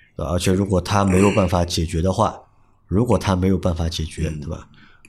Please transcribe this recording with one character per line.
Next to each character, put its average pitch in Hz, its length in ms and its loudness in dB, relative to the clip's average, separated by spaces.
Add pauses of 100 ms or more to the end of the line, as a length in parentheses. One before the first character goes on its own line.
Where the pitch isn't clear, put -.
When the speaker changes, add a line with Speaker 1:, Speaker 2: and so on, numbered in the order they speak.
(160)
Speaker 1:
呃， 76 100 -8
而 85 120 -2
且 95 140 0
如 95 120 2
果 95 160 0
他 101 240 0
没 92 140 2
有 101 140 6
办 95 160 2
法 87 160 2
解 85 200 -2
决 80 160 -4
的 92 120 0
话， 101 280 0 (460)
如 101 180 0
果 104 140 2
他 95 160 0
没 90 140 2
有 92 100 2
办 87 160 0
法 82 140 -2
解 82 160 -4
决， 78 240 -6
Speaker 2:
嗯。 78 100 -8
Speaker 1:
对 71 100 -10
吧？ 80 200 -12 (400)